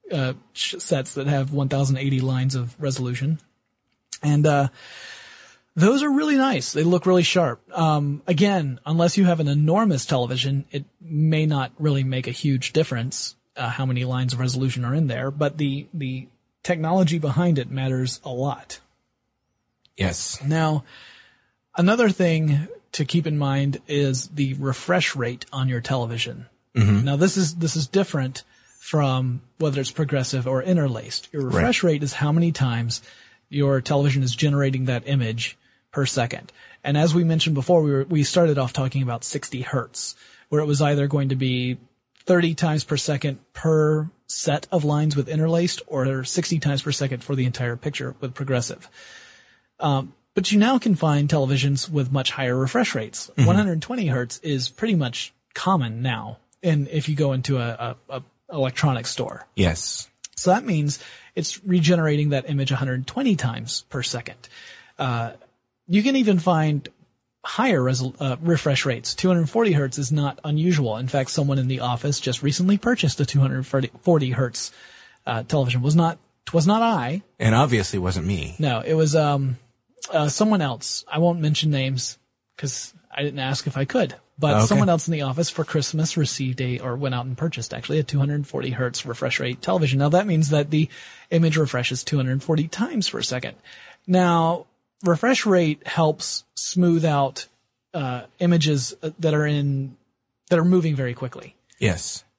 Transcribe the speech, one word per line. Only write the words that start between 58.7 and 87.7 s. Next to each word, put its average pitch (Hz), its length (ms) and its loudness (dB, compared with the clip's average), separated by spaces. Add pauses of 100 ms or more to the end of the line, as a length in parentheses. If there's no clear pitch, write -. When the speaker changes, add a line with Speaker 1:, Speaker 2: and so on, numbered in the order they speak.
Speaker 1:
store. - 360 -8 (100)
Speaker 2:
Yes. - 520 0 (280)
Speaker 1:
So - 160 0
that 214 120 2
means 151 340 0 (360)
it's - 300 -6
regenerating 156 680 2
that 139 180 -2
image 139 220 -2
a 135 60 0
hundred 127 300 -4
twenty 247 300 0
times 117 520 -6
per 127 140 -6
second. - 340 -8 (600)
Uh, 117 340 -2 (540)
you 202 160 2
can 269 140 2
even 208 220 4
find 156 500 2 (560)
higher 220 360 0
resol-, 127 400 0
uh, 127 200 -2
refresh 160 440 0
rates. 120 300 -4
Two - 140 0
hundred 170 220 2
forty 226 220 2
hertz 143 260 0
is 135 140 -2
not 143 320 0
unusual. 151 520 2
In 127 120 -4
fact, 131 220 0
someone 139 280 0
in 127 100 0
the 131 120 -2
office 123 400 -2
just - 220 -2
recently 180 360 2
purchased 233 420 0
a 143 60 2
two 139 140 2
hundred 131 260 0
forty 139 640 2
hertz, 123 400 -4 (560)
uh, 113 180 -4
television. 123 380 0
Was 151 140 2
not, 165 220 2 (340)
was 165 140 4
not 214 160 4
I. 180 400 0 (160)
Speaker 2:
And 113 160 4
obviously 117 440 2
wasn't 90 280 -2
me. 82 320 -4
Speaker 1:
No, 131 220 0
it 160 140 -2
was, 156 220 2
um, 143 400 2 (560)
uh, 151 160 2
someone 208 340 2
else. - 480 -6
I 151 80 -2
won't 170 220 2
mention 156 300 2
names 135 480 -2 (380)
'cause - 360 -8 (220)
I 139 80 -6
didn't 143 180 -6
ask 135 260 -4
if 139 100 -6
I 139 80 0
could. 165 300 0 (260)
But 147 180 2
Speaker 2:
Okay. 110 80 6
Speaker 1:
someone 202 220 4
else 165 200 2
in 170 40 -2
the 147 100 -2
office 135 280 -2
for 156 140 -4
Christmas 156 520 -2
received 131 440 -2
a, 123 180 -4
or 123 180 -6
went 135 180 -4
out 123 120 -4
and 127 100 -8
purchased 156 380 -6